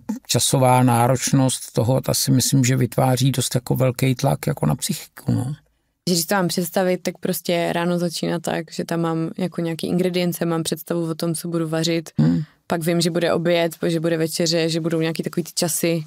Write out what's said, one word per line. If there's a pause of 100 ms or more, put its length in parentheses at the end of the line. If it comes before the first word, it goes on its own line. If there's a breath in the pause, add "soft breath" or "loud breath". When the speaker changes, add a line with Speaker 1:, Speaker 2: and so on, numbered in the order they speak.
(260)
Speaker 1:
časová
náročnost
toho,
ta
si
myslím,
že
vytváří
dost
jako
velký
tlak
jako
na
psychiku,
no. (560)
Speaker 2:
Když
to
mám
představit,
tak
prostě
ráno
začíná
tak,
že
tam
mám
jako
nějaký
ingredience,
mám
představu
o
tom,
co
budu
vařit.
Speaker 1:
Hmm. (260 loud breath)
Speaker 2:
Pak
vím,
že
bude
oběd, (140)
že
bude
večeře,
že
budou
nějaký
takový
ty
časy,